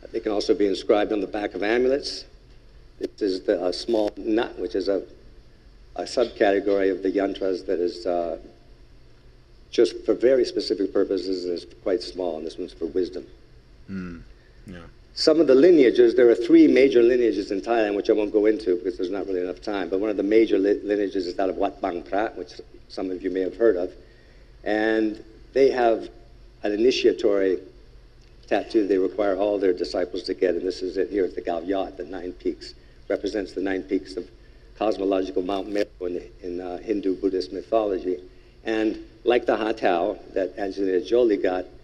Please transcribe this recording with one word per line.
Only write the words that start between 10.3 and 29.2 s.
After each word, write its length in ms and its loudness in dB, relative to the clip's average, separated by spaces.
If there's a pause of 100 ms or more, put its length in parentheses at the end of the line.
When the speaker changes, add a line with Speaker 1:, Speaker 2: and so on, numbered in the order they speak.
Speaker 1:
specific 480 -4
purposes 520 -2
and 100 -4
is 120 -12 (160)
quite 200 -2
small, 340 -6
and 100 -10
this 100 -12
one's 160 -10
for 140 -8
wisdom. 400 -4 (640)
Speaker 2:
Mm. 320 -10 (460)
Yeah. 100 -16 (360)
Speaker 1:
Some 260 4
of 80 4
the 80 8
lineages, 580 8
there 160 8
are 60 6
three 320 8
major 340 6
lineages 480 2
in 120 -4
Thailand, 340 0
which 140 -2
I 20 6
won't 200 0
go 140 4
into 300 2
because 200 -6
there's 140 -4
not 160 -6
really 160 -4
enough 180 -8
time, 280 -6
but 100 -2
one 120 -2
of 60 -4
the 60 -2
major 340 4
li-, 280 2
lineages 420 -2
is 80 -8
that 140 -2
of 80 -4
Wat 260 -4
Bang 180 -4
Pra, 360 -4
which 240 -14 (280)
some 220 -8
of 140 -8
you 60 -2
may 100 -2
have 160 -4
heard 200 4
of. 160 -4 (680)
And 600 0 (300)
they 180 4
have 380 2 (540)
an 100 -2
initiatory 840 2 (880)
tattoo 400 0
they 120 2
require 380 0